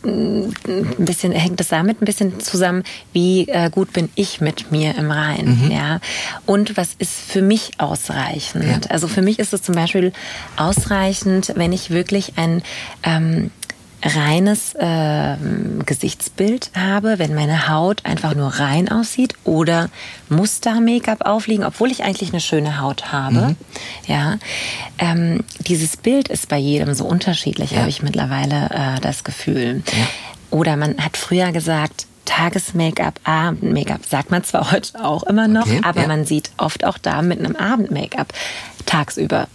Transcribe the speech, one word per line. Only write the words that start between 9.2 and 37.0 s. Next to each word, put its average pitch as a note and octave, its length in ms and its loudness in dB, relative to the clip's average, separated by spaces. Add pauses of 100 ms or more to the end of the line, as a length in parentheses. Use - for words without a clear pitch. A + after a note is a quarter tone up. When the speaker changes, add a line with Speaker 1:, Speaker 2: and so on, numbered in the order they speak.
Speaker 1:
mich G#3 180 2
ist G#3+ 140 -2
es F#3+ 100 -2
zum F3+ 120 0
Beispiel F3+ 380 2 (420)
ausreichend, F#3+ 1000 2
wenn E3+ 180 2
ich F#3 160 -4
wirklich F#3 460 0
ein, E3 260 2 (420)
ähm, E3 460 2 (520)
reines, D#3+ 760 2
ähm, D3+ 1040 0
Gesichtsbild - 880 -2
habe, G3+ 460 0
wenn D#3 160 0
meine D3+ 320 2
Haut E3 380 0
einfach D#3+ 280 -2
nur C#3+ 140 0
rein C#3+ 420 0
aussieht A#3 440 0 (100)
oder E3 460 2 (400)
Muster-Make-up A3+ 960 2
aufliegen, G#3+ 400 2
obwohl B3 260 0
ich B3 140 -4
eigentlich F#3+ 240 -2
eine F3 100 0
schöne D3+ 400 0
Haut C#3 320 -4
habe. C3+ 280 2 (100)
Speaker 2:
Mhm. E3 60 2 (520)
Speaker 1:
Ja. D3 300 0 (600)
Ähm, E3+ 440 2 (240)
dieses D#3+ 300 0
Bild C4+ 320 2
ist - 180 -4
bei D3 100 0
jedem C#3+ 360 2
so C3+ 120 -2
unterschiedlich, E3+ 680 0
Speaker 2:
Ja. D#3 80 0
Speaker 1:
habe D3+ 100 2
ich C#3+ 120 -4
mittlerweile, C#3+ 680 0 (280)
äh, C3 40 -2
das C#3 240 -4
Gefühl. B2+ 680 -2
Speaker 2:
Ja. A2+ 160 0 (420)
Speaker 1:
Oder D#3+ 280 2
man D3 260 0
hat D#3+ 140 -4
früher F3+ 340 0
gesagt, D#3+ 540 -2 (180)
Tages-Make-up, E3 1040 0
Abend-Make-up, D#3+ 800 0
sagt - 260 -2
man F3+ 140 0
zwar - 260 0
heute - 320 -2
auch D3+ 200 0
immer G#3+ 260 2
noch, A3 160 4
Speaker 2:
Okay, G#3+ 180 2
Speaker 1:
aber F3 200 2
Speaker 2:
ja. - 40 2
Speaker 1:
man D#3 180 2
sieht D3+ 320 -2
oft - 280 -2
auch F3+ 120 0
da D3+ 240 -2